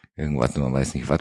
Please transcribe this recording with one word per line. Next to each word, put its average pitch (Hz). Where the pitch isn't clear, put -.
irgendwas 71
und 73
man 65
weiß 67
nicht 64
was. 71